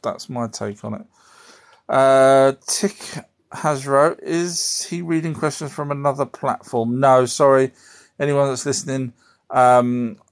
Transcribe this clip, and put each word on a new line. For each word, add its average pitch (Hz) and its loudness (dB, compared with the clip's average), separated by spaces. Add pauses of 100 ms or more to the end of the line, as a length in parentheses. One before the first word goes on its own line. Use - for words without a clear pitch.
that's - -8
my 120 -6
take 104 -10
on 107 -8
it. 104 -16 (840)
Uh, 135 6 (140)
Tick - -4 (540)
has 139 -6
wrote, 143 2
"Is 170 -4
he 175 -8
reading 165 -4
questions 147 -6
from 143 -8
another 139 -2
platform?" 120 -6
No, 131 6
sorry. 135 2 (460)
Anyone 143 0
that's 131 -6
listening, 135 -6 (360)
um, 123 2 (140)